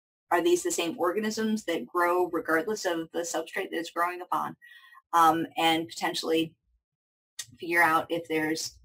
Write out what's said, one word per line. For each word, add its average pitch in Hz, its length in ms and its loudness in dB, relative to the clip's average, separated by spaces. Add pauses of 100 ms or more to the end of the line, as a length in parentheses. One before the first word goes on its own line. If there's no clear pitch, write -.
(320)
are 175 100 4
these 175 220 2
the 175 80 -2
same 170 260 -4
organisms 214 680 -2
that - 200 -4
grow 175 420 2
regardless 185 580 -2
of 165 280 -2
the 165 60 -2
substrate 170 500 -6
that 165 100 -4
it's 165 120 -8
growing 175 300 -2
upon? 151 340 -4 (580)
Um, 165 340 6 (100)
and 165 300 2
potentially 165 640 -2 (1080)
figure 170 220 0
out 160 280 4
if 165 180 -4
there's 156 580 -4